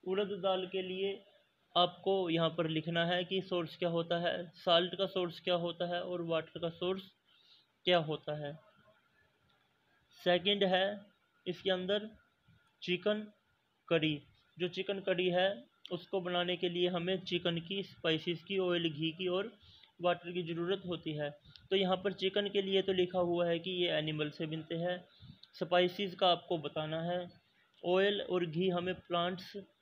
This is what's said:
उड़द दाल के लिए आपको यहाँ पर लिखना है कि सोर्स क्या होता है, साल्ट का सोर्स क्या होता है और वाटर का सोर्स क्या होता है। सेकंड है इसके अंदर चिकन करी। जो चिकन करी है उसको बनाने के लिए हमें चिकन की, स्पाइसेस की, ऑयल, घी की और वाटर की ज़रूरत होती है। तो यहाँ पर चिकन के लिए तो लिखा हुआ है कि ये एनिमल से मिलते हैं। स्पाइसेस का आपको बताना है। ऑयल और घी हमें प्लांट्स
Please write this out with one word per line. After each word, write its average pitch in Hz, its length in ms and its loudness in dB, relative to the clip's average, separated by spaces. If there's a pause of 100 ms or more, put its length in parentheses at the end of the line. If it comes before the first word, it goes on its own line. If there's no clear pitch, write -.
उड़द 190 280 -2 (120)
दाल 190 240 2
के 185 140 -4
लिए 185 300 -4 (640)
आपको 180 380 2 (160)
यहाँ 165 200 4
पर 165 200 -2
लिखना 170 360 0
है 180 180 0
कि 185 180 -2
सोर्स 175 360 -4
क्या 175 120 0
होता 170 300 0
है, 175 360 -2
साल्ट 180 400 2
का 190 120 0
सोर्स 180 320 -2
क्या 180 180 0
होता 170 300 -2
है 175 140 -2
और 180 260 -4
वाटर 160 320 -2
का 170 120 -2
सोर्स 185 400 -4 (760)
क्या 180 180 6
होता 151 340 -4
है। 147 160 -6 (1700)
सेकंड 185 440 2
है 185 200 4 (600)
इसके 185 260 -2
अंदर 196 380 -2 (720)
चिकन 208 440 -2 (600)
करी। 156 300 2 (400)
जो 175 120 -2
चिकन 190 320 -4
करी 185 280 2
है 180 180 4 (440)
उसको 180 300 -4
बनाने 175 360 0
के 175 120 0
लिए 175 200 2
हमें 180 300 0
चिकन 175 400 -2
की, 196 240 -6
स्पाइसेस 165 600 -2
की, 196 160 -2
ऑयल, 175 300 2
घी 156 220 -2
की 180 180 -4
और 196 220 -2 (500)
वाटर 175 300 0
की 175 120 -2
ज़रूरत 170 420 -2
होती 165 280 -6
है। 147 160 -2 (400)
तो 190 60 2
यहाँ 185 220 4
पर 185 180 -2
चिकन 196 340 0
के 202 120 0
लिए 190 200 2
तो 190 120 0
लिखा 180 280 2
हुआ 175 260 2
है 170 120 2
कि 180 140 -6
ये 175 180 2
एनिमल 156 380 0
से 160 180 -6
मिलते 160 300 -6
हैं। 180 200 -2 (560)
स्पाइसेस 180 640 2
का 185 120 4
आपको 170 320 2
बताना 156 440 -4
है। 175 160 -2 (640)
ऑयल 190 380 4
और 180 240 0
घी 170 240 0
हमें 175 280 0
प्लांट्स 175 580 -2 (260)